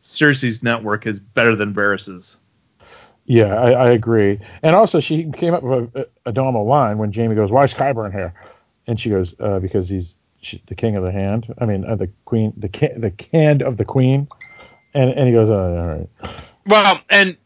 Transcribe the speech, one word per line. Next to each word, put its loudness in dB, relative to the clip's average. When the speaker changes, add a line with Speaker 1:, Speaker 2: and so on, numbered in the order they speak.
Speaker 1:
Cersei's 0
network -4
is -6
better 2
than -4
Varys's. -4
Speaker 2:
Yeah, 4
I, 4
I 4
agree. 2
And 4
also, 4
she -4
came 0
up -4
with -4
a, -6
a -6
Adama 0
line 2
when -2
Jaime -2
goes, 2
"Why 6
is 2
Qyburn -4
here?" -8
And -4
she -4
goes, 0
"Uh, -2
because -4
he's -8
sh-, -14
the -12
king -2
of -4
the -4
hand. -4
I -2
mean, -2
uh, -4
the -4
queen, -2
the -10
ki-, -4
the -4
hand 4
of -4
the -2
queen." 0
And, 2
and 0
he 4
goes, 4
"Oh, 0
all -4
right." -10
Speaker 3:
Well, 4
and 2